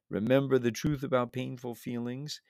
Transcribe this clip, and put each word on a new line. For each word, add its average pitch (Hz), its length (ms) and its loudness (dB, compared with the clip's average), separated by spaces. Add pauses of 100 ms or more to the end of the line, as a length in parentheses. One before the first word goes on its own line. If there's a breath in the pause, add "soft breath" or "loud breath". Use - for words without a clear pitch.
Remember 131 480 4
the 120 140 2
truth 135 320 -2
about 123 300 0
painful 127 420 -8
feelings. 120 640 -8 (100)